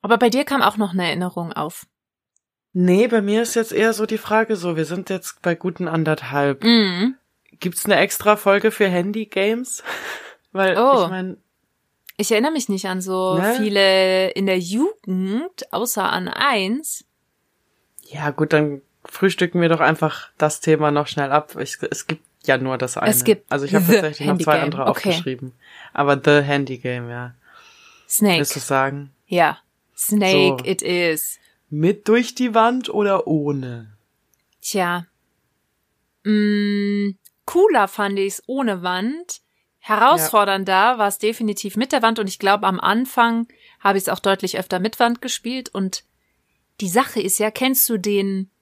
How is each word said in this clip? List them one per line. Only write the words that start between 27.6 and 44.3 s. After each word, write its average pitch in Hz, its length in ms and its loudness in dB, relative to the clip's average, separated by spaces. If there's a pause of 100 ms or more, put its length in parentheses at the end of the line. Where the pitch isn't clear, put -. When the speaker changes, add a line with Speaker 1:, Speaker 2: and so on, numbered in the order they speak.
Speaker 1:
Snake. 190 300 2
Speaker 2:
Willst 147 180 -2
du 135 40 -8
sagen? 139 500 -2 (160)
Speaker 1:
Ja. 165 320 2 (380)
Snake 190 680 2
Speaker 2:
So. 151 80 -6
Speaker 1:
it 185 120 -2
is. 175 560 -2 (320)
Speaker 2:
Mit 165 360 0
durch 233 300 2
die 247 180 -2
Wand 240 360 2
oder 196 360 0
ohne? 131 640 -4 (720)
Speaker 1:
Tja. 175 460 -4 (1160)
Mm, 202 840 0 (360)
cooler 339 420 4
fand 202 300 -4
ich's 196 280 -4
ohne 233 360 -2
Wand. 214 580 -6 (400)
Herausfordernder 208 920 2
Speaker 2:
Ja. 226 260 4
Speaker 1:
war's 202 200 2
definitiv 214 580 -2
mit 247 160 0
der 262 100 2
Wand. 226 160 2
Und 202 100 -2
ich - 100 -8
glaub, 202 240 2
am 190 180 -2
Anfang 233 680 0 (340)
hab 196 160 2
ich's 190 120 -2
auch 185 120 -2
deutlich 196 380 -2